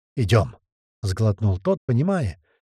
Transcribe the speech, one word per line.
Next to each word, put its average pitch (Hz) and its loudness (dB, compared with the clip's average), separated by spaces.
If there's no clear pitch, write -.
«Идем», — 110 0
сглотнул 101 0
тот, 190 -2
понимая, 135 -2